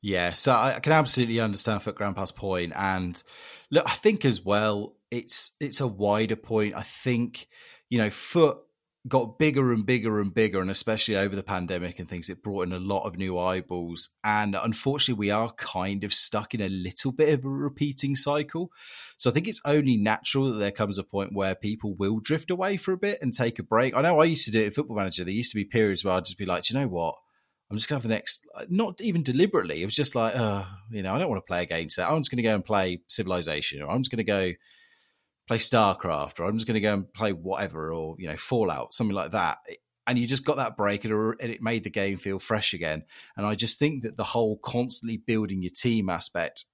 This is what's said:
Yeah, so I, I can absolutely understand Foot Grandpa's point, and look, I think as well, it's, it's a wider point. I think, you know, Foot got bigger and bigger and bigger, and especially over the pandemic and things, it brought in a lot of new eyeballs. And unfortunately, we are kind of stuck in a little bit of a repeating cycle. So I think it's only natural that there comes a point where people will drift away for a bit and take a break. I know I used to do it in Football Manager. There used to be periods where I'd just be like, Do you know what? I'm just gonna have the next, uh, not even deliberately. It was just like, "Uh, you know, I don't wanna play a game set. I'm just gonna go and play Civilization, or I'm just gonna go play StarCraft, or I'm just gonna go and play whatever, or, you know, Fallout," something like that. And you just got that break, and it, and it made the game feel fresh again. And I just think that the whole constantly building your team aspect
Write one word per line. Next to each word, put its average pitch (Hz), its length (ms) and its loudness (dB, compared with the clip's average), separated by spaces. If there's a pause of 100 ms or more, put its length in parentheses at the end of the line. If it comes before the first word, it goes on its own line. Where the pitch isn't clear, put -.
Yeah, 87 320 0
so - 180 4
I, 123 240 4
I 120 40 -6
can 147 120 2
absolutely 127 480 4
understand 104 420 0
Foot 104 140 -6
Grandpa's 98 340 -4
point, 90 460 -4
and 92 440 -2 (520)
look, 151 140 4
I - 80 0
think 214 300 2
as 104 200 2
well, 104 500 0 (160)
it's, - 480 0
it's 139 220 -2
a 139 60 0
wider 104 500 2
point. 107 400 -2
I - 60 -8
think, - 680 -4 (400)
you 120 100 2
know, 107 120 2
Foot 151 480 4 (500)
got 117 300 0
bigger 139 340 4
and 110 140 2
bigger 110 340 2
and 98 140 -2
bigger, 101 260 4
and 92 100 0
especially 107 460 0
over 98 180 2
the 98 80 -4
pandemic 90 560 -4
and 87 100 -10
things, 87 200 -8
it 90 140 -10
brought 98 240 -4
in 87 60 -4
a 92 60 -4
lot 98 260 -2
of 90 120 -6
new 92 220 -4
eyeballs. 87 720 -2 (120)
And 107 320 2
unfortunately, 123 640 0
we 101 120 0
are 113 220 0
kind 98 520 -4
of 101 80 -2
stuck - 420 0
in 113 60 -2
a 98 80 -2
little 92 420 -4
bit 151 220 4
of 131 120 2
a 139 40 -4
repeating 139 680 -2
cycle. 147 540 -2 (460)
So - 140 2
I - 20 0
think 170 160 0
it's - 160 -4
only 143 320 4
natural 113 560 2
that 107 60 -2
there 101 140 0
comes 101 260 -2
a 92 60 -4
point 98 300 -4
where 98 200 0
people 104 400 -4
will 101 260 0
drift 156 300 -2
away 185 260 -2
for - 160 -2
a 185 60 -2
bit 208 240 -2
and 127 100 0
take 120 260 0
a 104 60 -6
break. 120 320 4
I 131 60 4
know 160 180 6
I 156 40 10
used 165 200 4
to - 80 0
do 110 80 6
it 107 60 4
in 104 60 -2
Football 143 240 -4
Manager. 92 280 -2
There 90 80 -4
used 117 200 -2
to - 40 -4
be 101 80 0
periods 101 400 2
where 95 100 4
I'd 92 120 2
just - 120 -6
be 98 80 -6
like, 90 180 -2
Do - 100 0
you 135 60 2
know 139 80 0
what? 85 260 -2 (560)
I'm 104 60 -4
just 110 120 -2
gonna 147 80 -2
have 127 80 -4
the 113 100 2
next, - 400 -4
uh, - 140 -10
not 190 320 0
even 185 220 0
deliberately. 127 600 2
It 92 40 -2
was 104 80 -4
just 143 200 2
like, 113 220 2
"Uh, 104 280 0 (260)
you 107 120 -6
know, 92 120 -2
I 127 40 0
don't 175 100 0
wanna 101 120 -2
play 90 220 -2
a 87 40 -2
game 82 240 -4
set. 90 180 0
I'm 156 120 2
just 135 100 -2
gonna 120 120 -2
go 110 120 4
and 98 100 0
play 92 440 0
Civilization, 80 720 -2
or 73 80 -8
I'm 120 120 0
just 127 80 -2
gonna 113 140 -2
go 95 280 2 (960)
play 117 100 2
StarCraft, 90 800 2
or 85 40 -2
I'm 104 120 0
just 113 100 -2
gonna 110 140 0
go 104 140 2
and 98 180 -4
play 107 200 -2
whatever, 82 600 -6
or, 80 260 -8
you 90 100 -10
know, 76 80 -6
Fallout," 85 580 -2
something 107 200 0
like 87 180 -4
that. 87 260 0 (480)
And 123 120 2
you 120 100 0
just 135 160 0
got 147 120 2
that 120 200 -4
break, 101 280 0
and 110 80 0
it, 110 280 0
and 117 120 -6
it - 80 -10
made 113 220 -2
the 101 80 -8
game 98 280 -2
feel 98 200 -6
fresh - 340 0
again. 80 320 -4 (320)
And 101 80 -4
I 107 120 0
just 110 220 0
think 147 260 0
that 110 120 -8
the 107 80 -2
whole 107 340 0
constantly 120 580 -4
building 107 460 -2
your 90 120 -6
team 113 340 2
aspect 85 640 -2